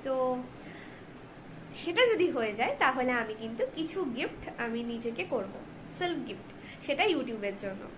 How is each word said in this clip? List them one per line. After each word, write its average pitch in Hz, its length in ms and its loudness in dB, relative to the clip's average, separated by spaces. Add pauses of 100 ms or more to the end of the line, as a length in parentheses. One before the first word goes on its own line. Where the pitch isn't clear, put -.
তো 254 380 2 (1300)
সেটা 440 400 6
যদি 330 160 6
হয়ে 226 240 2
যায়, 254 240 2
তাহলে 254 340 6
আমি 220 260 0
কিন্তু 226 360 0
কিছু 320 300 -2 (120)
গিফট - 440 -4
আমি 233 220 -2
নিজেকে 233 420 -2
করব, 196 260 0 (480)
সেলফ 320 300 0
গিফট, - 240 -10 (340)
সেটা 359 180 4
YouTube-এর 233 560 2
জন্য। 202 380 -6